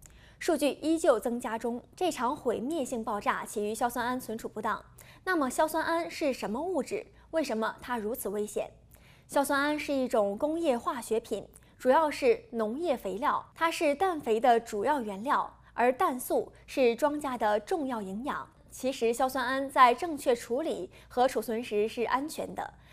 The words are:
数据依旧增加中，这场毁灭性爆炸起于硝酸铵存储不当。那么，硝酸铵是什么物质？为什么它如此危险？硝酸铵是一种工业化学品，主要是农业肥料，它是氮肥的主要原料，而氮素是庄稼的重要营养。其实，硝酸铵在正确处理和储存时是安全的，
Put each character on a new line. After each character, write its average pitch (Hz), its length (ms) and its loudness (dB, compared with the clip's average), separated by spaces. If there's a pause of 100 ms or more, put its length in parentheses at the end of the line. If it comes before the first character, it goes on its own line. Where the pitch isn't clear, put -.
(380)
数 330 180 2
据 269 180 2
依 320 220 0
旧 302 220 4
增 240 220 -4
加 226 180 -4
中， 240 240 -6 (140)
这 359 120 0
场 254 280 -2
毁 202 240 -2
灭 277 240 -2
性 240 180 -6
爆 214 180 -4
炸 226 240 -2
起 208 200 -4
于 214 100 -4
硝 240 140 -2
酸 247 280 -2
铵 254 60 -6
存 220 160 -8
储 220 100 -10
不 220 140 -10
当。 214 180 -2 (440)
那 370 100 0
么， 277 160 2
硝 311 160 2
酸 311 180 0
铵 330 240 0
是 285 240 0
什 214 160 -4
么 240 140 -4
物 349 220 -2
质？ - 200 -6 (280)
为 320 100 2
什 226 160 -2
么 220 220 -2
它 247 180 -4
如 214 160 -4
此 233 140 -6
危 208 180 -4
险？ - 240 -6 (560)
硝 285 160 2
酸 285 340 2
铵 - 0 -
是 294 160 -4
一 262 140 0
种 202 320 2
工 311 200 0
业 285 200 2
化 285 240 -4
学 220 160 0
品， 208 260 -6 (320)
主 254 140 2
要 302 200 6
是 254 400 2
农 226 260 -2
业 320 200 0
肥 190 220 -6
料， 254 260 0 (100)
它 330 160 2
是 311 240 2
氮 349 260 0
肥 226 200 0
的 233 180 6
主 214 260 -4
要 285 160 2
原 208 220 -8
料， 240 260 0 (260)
而 247 180 4
氮 269 260 0
素 262 320 -2 (160)
是 240 300 4
庄 294 240 0
稼 262 180 -6
的 214 220 2
重 320 260 -2
要 240 160 -4
营 196 220 -8
养。 180 240 -6 (220)
其 254 200 -4
实， 233 220 2
硝 262 160 2
酸 269 340 -2
铵 269 80 -6
在 254 240 10
正 320 240 -4
确 240 160 2
处 240 280 -4
理 190 280 -4 (180)
和 247 200 4
储 254 120 -2
存 226 220 -4
时 208 240 0
是 226 180 -4
安 277 240 -2
全 185 240 -8
的， - 220 -8 (180)